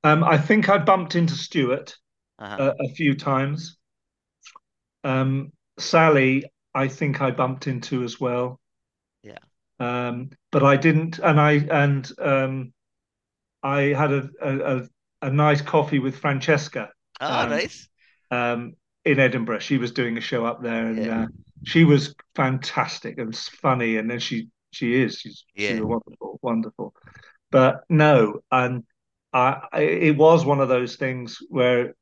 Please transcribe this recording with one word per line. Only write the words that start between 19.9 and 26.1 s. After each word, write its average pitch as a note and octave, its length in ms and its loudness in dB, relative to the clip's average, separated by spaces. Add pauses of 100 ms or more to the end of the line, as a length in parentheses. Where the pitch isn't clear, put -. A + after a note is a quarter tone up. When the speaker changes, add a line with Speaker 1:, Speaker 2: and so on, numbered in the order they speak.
Speaker 1:
doing A#2+ 260 -4
a - 20 -8
show A#2 260 -4
up A#2+ 160 -6
there, A2+ 240 -4
and, A2 180 -4
Speaker 2:
Yeah. A2+ 180 -4
Speaker 1:
uh, A2 40 -4 (380)
she E3 200 4
was C#3+ 300 4 (220)
fantastic C3 840 -4
and A2+ 160 -8
s-, - 140 -14
funny, A#2+ 480 -2
and A2 140 -4
then A#2+ 100 -6
she, A2+ 280 -8 (220)
she B2+ 320 0
is, - 160 -4
she's, - 260 -18 (100)
Speaker 2:
Yeah. G#2 180 -4
Speaker 1:
she's A2 80 -2
wonderful, A2 600 -8